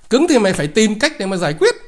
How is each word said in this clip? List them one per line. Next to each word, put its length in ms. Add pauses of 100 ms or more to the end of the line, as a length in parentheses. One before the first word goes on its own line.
(100)
Cứng 180
thì 100
mày 140
phải 140
tìm 320
cách 200
để 80
mà 100
giải 180
quyết. 200 (140)